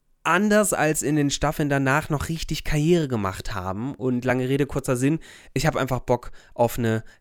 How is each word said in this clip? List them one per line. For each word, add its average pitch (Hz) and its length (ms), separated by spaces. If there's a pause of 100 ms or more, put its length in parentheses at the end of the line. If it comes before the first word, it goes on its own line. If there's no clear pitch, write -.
(240)
anders 208 480
als 156 320
in 147 100
den 143 160
Staffeln 147 380
danach 139 420
noch 147 180
richtig 160 360
Karriere 156 420
gemacht 107 480
haben. 98 400
Und 123 300
lange 127 240
Rede, 139 180
kurzer 135 300
Sinn, 139 240 (340)
ich 131 100
habe 156 140
einfach 123 220
Bock - 320 (220)
auf 120 260
eine 110 240 (160)